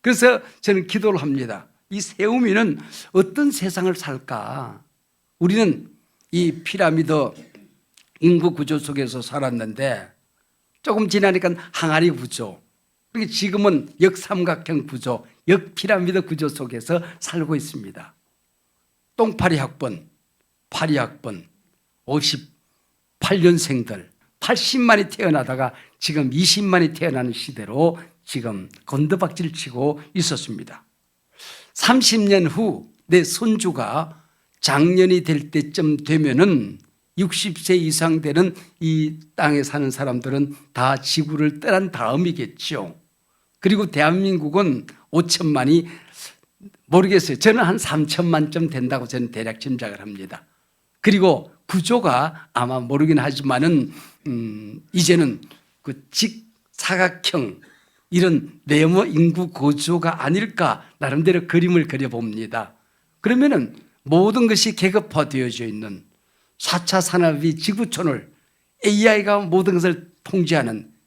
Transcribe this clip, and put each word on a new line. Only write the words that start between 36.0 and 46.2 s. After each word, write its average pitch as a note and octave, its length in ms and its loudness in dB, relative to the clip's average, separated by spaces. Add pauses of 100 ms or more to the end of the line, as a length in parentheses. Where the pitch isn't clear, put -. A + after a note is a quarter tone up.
되면은 D3 720 2 (380)
육십 F3+ 420 -4
세 - 160 2
이상 D#3+ 460 0
되는 D#3+ 340 0 (260)
이 D#3 380 0 (160)
땅에 D3 280 2
사는 C#3 280 -2
사람들은 C3+ 640 -2 (200)
다 C3 240 0
지구를 D3+ 600 -2
떠난 G3 320 0
다음이겠죠. B2 1120 -4 (600)
그리고 F#3+ 300 2
대한민국은 D#3+ 960 0 (240)
오천만이 D#3+ 800 2 (1000)